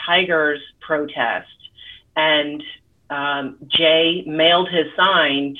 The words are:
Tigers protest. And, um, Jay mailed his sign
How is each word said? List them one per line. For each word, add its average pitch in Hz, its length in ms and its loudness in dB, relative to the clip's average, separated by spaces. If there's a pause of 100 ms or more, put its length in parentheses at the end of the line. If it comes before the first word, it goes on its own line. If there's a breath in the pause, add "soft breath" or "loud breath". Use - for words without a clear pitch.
Tigers 160 560 0 (200)
protest. 135 680 -4 (720 loud breath)
And, 151 460 0 (480)
um, 143 460 -6 (120)
Jay 165 580 2
mailed 170 420 2
his 175 180 0 (100)
sign 143 640 2